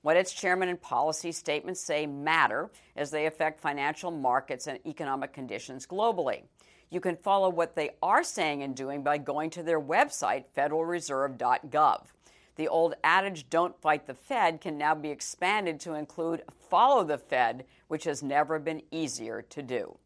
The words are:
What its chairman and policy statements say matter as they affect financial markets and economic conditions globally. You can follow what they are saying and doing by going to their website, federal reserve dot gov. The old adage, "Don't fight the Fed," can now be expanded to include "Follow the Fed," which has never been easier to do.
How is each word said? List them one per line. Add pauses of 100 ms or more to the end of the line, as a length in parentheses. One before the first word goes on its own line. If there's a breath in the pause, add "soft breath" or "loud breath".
What
its
chairman
and
policy
statements
say
matter (240 soft breath)
as
they
affect
financial
markets
and
economic
conditions
globally. (440 soft breath)
You
can
follow
what
they (100)
are
saying
and
doing
by
going
to
their
website, (100)
federal
reserve
dot
gov. (500 soft breath)
The
old
adage,
"Don't
fight
the
Fed,"
can
now
be
expanded
to
include (260)
"Follow
the
Fed," (220 soft breath)
which
has
never
been (100)
easier
to
do.